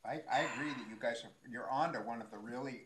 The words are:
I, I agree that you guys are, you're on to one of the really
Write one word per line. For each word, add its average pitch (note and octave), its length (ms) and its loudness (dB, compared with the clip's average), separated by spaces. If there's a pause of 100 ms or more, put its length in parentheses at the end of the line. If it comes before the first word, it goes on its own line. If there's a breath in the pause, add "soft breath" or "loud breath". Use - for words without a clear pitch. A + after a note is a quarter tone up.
I, C#3 160 -2 (100)
I C3+ 100 6 (140)
agree C#3+ 160 0
that B2 200 -4
you A2 100 -8
guys A#2 240 2
are, G#2 60 -12 (200)
you're A#2+ 200 -2
on D#3 240 4
to A2+ 60 0
one A2+ 200 -2
of G#2+ 100 -8
the G#2 80 -8
really A#2+ 480 -4